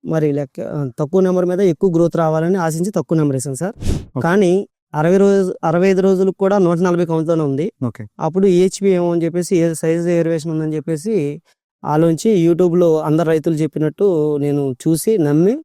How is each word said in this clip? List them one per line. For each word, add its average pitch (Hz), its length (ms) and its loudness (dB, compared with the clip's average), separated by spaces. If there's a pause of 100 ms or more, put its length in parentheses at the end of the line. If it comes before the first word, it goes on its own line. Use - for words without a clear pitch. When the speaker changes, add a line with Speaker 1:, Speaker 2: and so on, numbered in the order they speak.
Speaker 1:
మరి 156 280 -2
లెక్క, 143 340 -6
ఆ, - 140 -6 (140)
తక్కువ 156 280 -2
నెంబర్ 180 240 2
మీద 180 160 -2
ఎక్కువ 190 300 2
గ్రోత్ 165 260 0
రావాలని 160 400 0
ఆశించి 165 340 -2
తక్కువ 165 260 -2
నెంబర్ 147 180 0
వేసాను 131 240 -6
సార్. 185 160 -6 (300)
Speaker 2:
ఓకే. 123 180 -8
Speaker 1:
కానీ 175 280 2 (420)
అరవై 165 240 2
రోజు, 196 220 4 (240)
అరవై 175 260 2
ఐదు 190 120 2
రోజులకు 190 360 2
కూడా 196 200 0
నూట 175 220 2
నలభై 175 260 0
కౌంట్‌లోనే 160 380 0
ఉంది. 139 220 -2 (180)
Speaker 2:
ఓకే. 120 200 -6 (160)
Speaker 1:
అప్పుడు 165 280 0
ఈహెచ్పి 185 420 2
ఏమో 175 220 2
అని 170 100 0
చెప్పేసి, 170 340 -2
ఏ 165 180 2
సైజు 165 320 -2
వేరియేషన్ 165 460 0
ఉందని 156 220 -4
చెప్పేసి 160 420 -4 (680)
ఆలోచించి, 160 540 2
YouTube-లో 170 520 2 (120)
అందరు 156 260 0
రైతులు 160 280 0
చెప్పినట్టు 151 500 -2 (320)
నేను 143 240 -2 (180)
చూసి 160 380 -2
నమ్మి 160 360 2 (120)